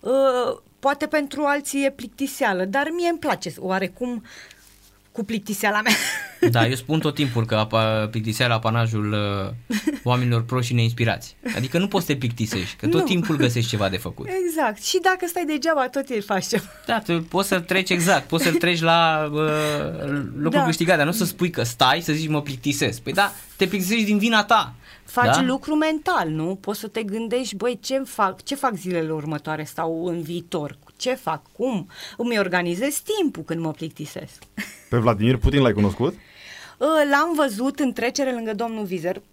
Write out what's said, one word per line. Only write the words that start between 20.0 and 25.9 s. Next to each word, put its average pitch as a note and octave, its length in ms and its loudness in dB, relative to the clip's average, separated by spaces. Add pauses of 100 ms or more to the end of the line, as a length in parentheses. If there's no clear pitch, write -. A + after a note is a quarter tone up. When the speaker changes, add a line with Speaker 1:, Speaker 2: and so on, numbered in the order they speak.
Speaker 2:
locul D#3+ 220 2
Speaker 1:
Da. C#4 60 4
Speaker 2:
câștigat, E3+ 320 4
dar D3 80 4
nu D#3+ 60 0
să A3 140 0
spui F3 240 0
că - 140 -2
stai, C3 380 4
să D#3+ 120 0
zici, D#3 160 -2
„Mă D3+ 120 2
plictisesc.” C#3 600 -2
Păi - 120 -6
da, G3 180 2 (240)
te F#3+ 120 2
plictisești G3+ 380 0
din G#3 120 2
vina G#3+ 260 4
ta. G3+ 300 2 (320)
Speaker 1:
Faci B3 200 2 (100)
Speaker 2:
Da? - 60 4
Speaker 1:
lucru C4+ 340 0
mental, D#4 540 0